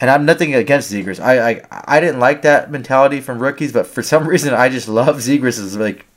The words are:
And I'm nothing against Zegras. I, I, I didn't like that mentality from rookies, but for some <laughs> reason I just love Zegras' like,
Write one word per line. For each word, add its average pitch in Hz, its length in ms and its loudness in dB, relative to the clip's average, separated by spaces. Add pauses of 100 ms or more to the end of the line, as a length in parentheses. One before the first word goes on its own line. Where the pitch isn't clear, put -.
And 123 100 2
I'm 143 140 4
nothing 160 300 0
against 127 380 0
Zegras. 95 260 -6
I, 120 320 2
I, - 200 -6
I - 300 0
didn't 143 200 -2
like 147 220 2
that 147 280 2
mentality 139 500 0
from 123 200 -10
rookies, 139 320 -4
but 113 140 0
for - 160 -8
some 156 260 0
<laughs> - 0 -
reason 147 260 0
I 123 140 4
just 127 200 -4
love 127 280 2
Zegras' 120 600 -2
like, 107 300 -6 (100)